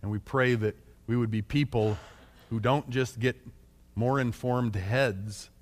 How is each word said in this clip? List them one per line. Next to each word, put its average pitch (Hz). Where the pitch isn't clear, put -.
and 104
we 104
pray 127
that 107
we 117
would 117
be 110
people 110
who 113
don't 131
just 127
get 123
more 127
informed 123
heads 104